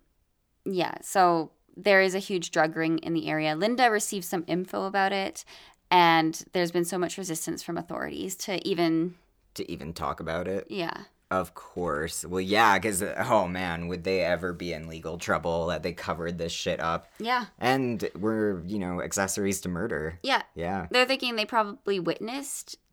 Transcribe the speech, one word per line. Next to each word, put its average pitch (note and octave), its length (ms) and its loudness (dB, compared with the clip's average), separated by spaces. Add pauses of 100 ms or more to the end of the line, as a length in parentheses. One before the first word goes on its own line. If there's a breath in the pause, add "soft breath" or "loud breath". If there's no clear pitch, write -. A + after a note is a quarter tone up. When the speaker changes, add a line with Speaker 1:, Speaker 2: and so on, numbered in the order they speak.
(640)
Speaker 1:
yeah, F3+ 380 0
so F3 480 4 (260)
there F#3+ 240 6
is F#3+ 140 4
a F#3+ 40 0
huge F#3+ 320 -2
drug D#3+ 260 4
ring E3 220 2
in E3 140 -4
the D3+ 160 0
area. D#3 280 2
Linda A#3 340 4
received G#3 340 0
some F3 220 -2
info F#3 400 -2
about G3 260 2
it, G3 320 -4 (460 loud breath)
and E3 520 6 (100)
there's F3 200 2
been F3 140 2
so F#3+ 120 -4
much E3+ 200 -4
resistance D#3+ 440 -6
from E3+ 140 -8
authorities E3+ 600 -6
to - 300 -4
even E3+ 500 2 (380)
Speaker 2:
To - 160 -8
even D#2 220 -8
talk D2 280 -6
about E2 280 -4
it? G2 220 -4
Speaker 1:
Yeah. F3 260 -6 (320)
Speaker 2:
Of F#2 260 -2
course. E2 720 -4
Well, F2+ 160 -2
yeah, G2+ 380 6
'cause, G2 240 0
uh, F#2+ 260 -2
oh G#2 200 4
man, F2 400 -4
would F2 160 -6
they F#2+ 160 2
ever F2 320 0
be E2+ 200 -6
in D#2+ 140 -8
legal E2 320 -8
trouble E2+ 480 0
that D#2+ 160 -2
they F2 100 -2
covered E2+ 460 -4
this E2 140 -4
shit - 260 -2
up? E2 300 -2 (100)
Speaker 1:
Yeah. A#3 280 -2 (120)
Speaker 2:
And B2+ 580 0
were, G#2 480 0
you G2+ 140 -4
know, F2+ 240 -2
accessories G2 600 -2
to F#2+ 60 -6
murder. E2+ 540 -4
Speaker 1:
Yeah. C4 200 0 (120)
Speaker 2:
Yeah. F2+ 380 -4
Speaker 1:
They're B3+ 120 4
thinking B3+ 300 -2
they A3 100 0
probably G3+ 540 -2
witnessed, A3+ 760 -6 (160)